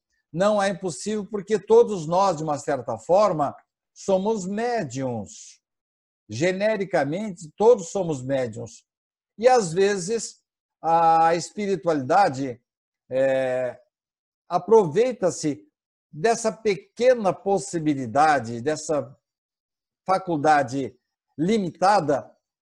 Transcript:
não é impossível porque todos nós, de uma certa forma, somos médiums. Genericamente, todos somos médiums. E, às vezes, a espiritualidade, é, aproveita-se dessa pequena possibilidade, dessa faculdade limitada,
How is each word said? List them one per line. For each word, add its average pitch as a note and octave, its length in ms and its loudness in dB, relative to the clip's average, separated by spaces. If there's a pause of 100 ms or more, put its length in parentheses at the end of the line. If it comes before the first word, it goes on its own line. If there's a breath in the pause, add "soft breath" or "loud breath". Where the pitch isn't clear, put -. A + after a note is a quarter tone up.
(340)
não G3+ 280 0
é G3 80 -2
impossível G3+ 560 -8
porque G#3 320 -4
todos G#3 500 2
nós, F3+ 300 0
de D#3 60 -8
uma D3+ 140 -2
certa B2+ 400 -6
forma, E3 580 0 (380)
somos G3 520 -2
médiums. C3+ 1160 -6 (640)
Genericamente, F3+ 1300 -2
todos A3 360 4
somos E3 300 -4
médiums. B2 640 -6 (540)
E, A3 100 2
às A#3 240 4
vezes, G3 720 -2 (400)
a E3 540 4
espiritualidade, D#3+ 1200 0 (500)
é, C3 720 -2 (680)
aproveita-se F3+ 1200 0 (440)
dessa A3 400 -2
pequena A3 800 0
possibilidade, C#3+ 1300 0
dessa C#3+ 560 -4 (920)
faculdade D3 920 0 (400)
limitada, F3+ 960 0 (480)